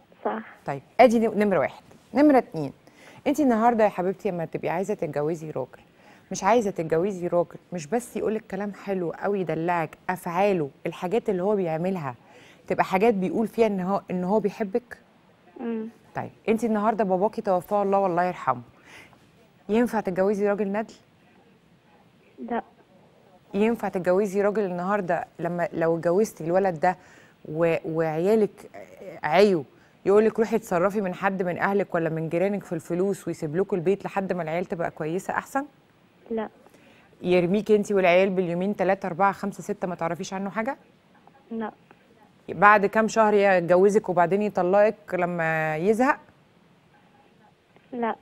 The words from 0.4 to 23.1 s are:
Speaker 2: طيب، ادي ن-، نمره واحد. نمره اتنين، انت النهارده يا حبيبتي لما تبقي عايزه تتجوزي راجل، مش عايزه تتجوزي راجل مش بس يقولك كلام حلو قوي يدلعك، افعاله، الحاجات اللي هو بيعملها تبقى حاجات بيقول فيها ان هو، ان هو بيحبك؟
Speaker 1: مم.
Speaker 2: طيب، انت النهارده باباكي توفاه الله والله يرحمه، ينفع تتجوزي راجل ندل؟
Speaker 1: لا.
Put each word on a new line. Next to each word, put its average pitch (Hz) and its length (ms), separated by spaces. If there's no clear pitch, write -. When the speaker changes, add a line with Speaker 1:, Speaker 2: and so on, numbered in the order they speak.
Speaker 2:
طيب، 139 160
ادي 240 180
ن-، 220 200
نمره 202 200
واحد. - 240
نمره 277 240
اتنين، 160 340
انت 302 140
النهارده 233 440
يا 208 40
حبيبتي 190 420
لما 170 140
تبقي 156 240
عايزه 180 260
تتجوزي 156 560
راجل، - 320
مش 196 140
عايزه 208 260
تتجوزي 170 560
راجل 170 300
مش 165 140
بس 233 300
يقولك 208 340
كلام 196 240
حلو 190 360
قوي 202 300
يدلعك، 165 580
افعاله، 180 600
الحاجات 185 440
اللي 180 120
هو 208 140
بيعملها 165 580
تبقى 170 180
حاجات 202 300
بيقول 196 340
فيها 226 180
ان 202 140
هو، 196 300
ان 180 140
هو 202 160
بيحبك؟ 208 580
Speaker 1:
مم. 226 280
Speaker 2:
طيب، 123 160
انت 226 160
النهارده 220 400
باباكي 190 380
توفاه 202 400
الله 196 160
والله 180 260
يرحمه، 131 380
ينفع 226 320
تتجوزي 196 480
راجل 202 240
ندل؟ 214 220
Speaker 1:
لا. 233 120